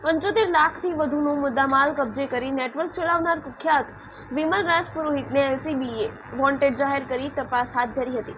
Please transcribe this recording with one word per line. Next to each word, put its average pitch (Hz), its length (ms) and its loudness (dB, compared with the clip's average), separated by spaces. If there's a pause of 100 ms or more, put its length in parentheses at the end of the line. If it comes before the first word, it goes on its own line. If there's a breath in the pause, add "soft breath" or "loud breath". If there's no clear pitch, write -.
પંચોતેર 359 460 2
લાખથી 330 440 2
વધુનો 294 420 2
મુદ્દામાલ 269 600 2
કબજે 262 320 -2
કરી 254 240 -2
નેટવર્ક 269 400 -2
ચલાવનાર 339 480 2
કુખ્યાત 285 460 0 (480 loud breath)
વિમલ 330 340 2
રાજ 339 180 2 (100)
પુરોહિતને 277 460 0
એલ 269 180 2
સી 311 160 -4
બીએ 233 340 -2 (280)
વોન્ટેડ 269 400 2
જાહેર 277 320 0
કરી 262 200 -4
તપાસ 254 460 -2
હાથ 247 140 0
ધરી 247 300 -4
હતી. - 200 -8